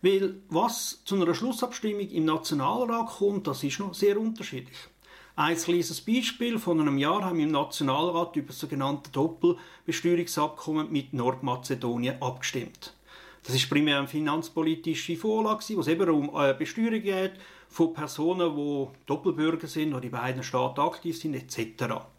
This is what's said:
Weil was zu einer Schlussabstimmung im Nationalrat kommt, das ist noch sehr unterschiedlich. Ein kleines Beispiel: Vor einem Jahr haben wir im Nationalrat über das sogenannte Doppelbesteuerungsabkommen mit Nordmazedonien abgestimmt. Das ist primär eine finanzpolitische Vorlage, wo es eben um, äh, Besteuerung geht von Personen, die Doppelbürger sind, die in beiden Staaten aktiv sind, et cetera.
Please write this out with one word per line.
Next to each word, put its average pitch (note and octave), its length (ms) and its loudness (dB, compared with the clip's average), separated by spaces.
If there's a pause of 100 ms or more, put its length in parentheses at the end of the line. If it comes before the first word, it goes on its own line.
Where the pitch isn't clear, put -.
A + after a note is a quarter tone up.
Weil F#3+ 480 2
was E3+ 560 0
zu F#3+ 80 -2
einer E3+ 200 4
Schlussabstimmung G#3+ 720 -2
im D#3+ 200 0
Nationalrat G3 800 0 (100)
kommt, G3+ 300 0
das C3+ 180 -4
ist C#3 160 -2
noch G3 140 -6
sehr G3+ 260 4
unterschiedlich. - 560 -6 (600)
Ein D#3+ 200 4
kleines E3+ 460 0
Beispiel: A#3 560 0
Vor F3 160 2
einem D3 240 4
Jahr F3 260 2
haben F3+ 140 0
wir D3+ 80 4
im D#3 60 2
Nationalrat D#3 840 0
über C#3 120 -2
das - 100 -14
sogenannte C#3+ 520 -4
Doppelbesteuerungsabkommen E3 1800 0
mit C#3 220 -2
Nordmazedonien B2+ 1040 -2
abgestimmt. - 720 -6 (500)
Das B2+ 120 -4
ist B2+ 160 2
primär D3 300 4
eine F3 80 -2
finanzpolitische D#3+ 1080 -2
Vorlage, G#3+ 480 0 (120)
wo F3+ 40 0
es C3 60 0
eben E3 240 2
um, D3 260 2
äh, C#3 160 4
Besteuerung A3 480 0
geht F#3+ 320 -2 (360)
von E3 240 2
Personen, D#3 640 0
die C#3+ 300 -2 (200)
Doppelbürger D#3+ 640 0
sind, D#3 240 0
die B2+ 140 -4
in A#2 40 -6
beiden B2+ 320 -4
Staaten C3 380 0
aktiv E3 360 -2
sind, D3+ 180 -4
et C3 160 -8
cetera. A2+ 580 -4 (100)